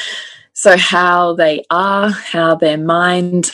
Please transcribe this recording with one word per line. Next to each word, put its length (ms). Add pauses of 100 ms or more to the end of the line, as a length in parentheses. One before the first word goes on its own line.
(520)
So 240
how 580
they 360
are, 400
how 460
their 200
mind, 760